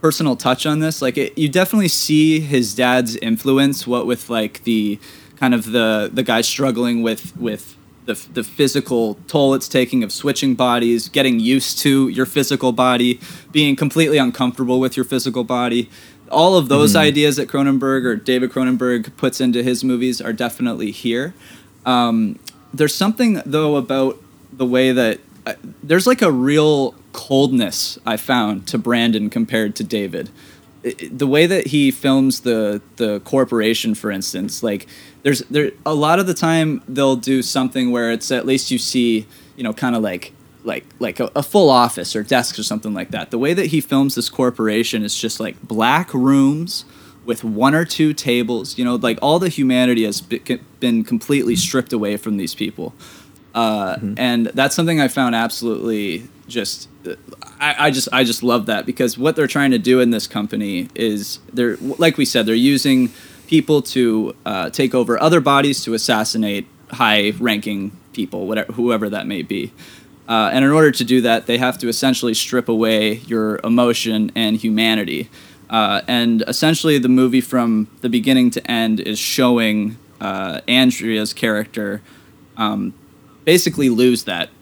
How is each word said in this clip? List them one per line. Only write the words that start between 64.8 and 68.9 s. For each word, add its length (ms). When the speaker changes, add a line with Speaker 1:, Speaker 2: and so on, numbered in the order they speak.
Speaker 1:
over 260
other 220
bodies 440
to 100
assassinate 720
high-ranking 1000
people, 340
whatever, 260
whoever 360